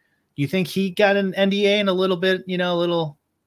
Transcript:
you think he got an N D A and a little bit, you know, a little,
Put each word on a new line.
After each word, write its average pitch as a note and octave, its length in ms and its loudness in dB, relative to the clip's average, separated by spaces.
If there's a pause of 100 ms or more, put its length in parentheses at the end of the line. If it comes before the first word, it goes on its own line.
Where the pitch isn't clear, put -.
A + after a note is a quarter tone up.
(340)
you C#3+ 140 -4
think F#3 180 -2
he F#3+ 240 -2
got G3+ 240 2
an G3 220 0
N G3 140 2
D G3+ 180 2
A G#3 100 2
and G3+ 100 0
a F#3 40 0
little F#3 240 0
bit, F#3 320 0
you F3+ 100 -4
know, F3+ 160 0
a E3+ 60 0
little, E3+ 380 -2 (280)